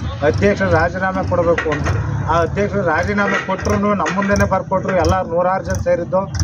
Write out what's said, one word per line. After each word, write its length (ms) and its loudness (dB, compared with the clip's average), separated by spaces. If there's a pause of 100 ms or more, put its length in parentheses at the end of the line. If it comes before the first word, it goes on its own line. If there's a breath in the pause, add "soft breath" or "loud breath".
(260)
ಅಧ್ಯಕ್ಷರು 440 2
ರಾಜೀನಾಮೆ 580 0
ಕೊಡಬೇಕು 420 2
ಅಂತ. 180 -2 (400)
ಆ 120 2
ಅಧ್ಯಕ್ಷರು 420 0
ರಾಜೀನಾಮೆ 640 0
ಕೊಟ್ರು, 300 -2
ನಮ್ಮ 380 0
ಮುಂದೆನೇ 360 2
ಬರ್ಕೊಟ್ರು. 460 0
ಎಲ್ಲ 260 2
ನೂರಾರು 420 0
ಜನ 80 -4
ಸೇರಿದ್ದು, 720 -2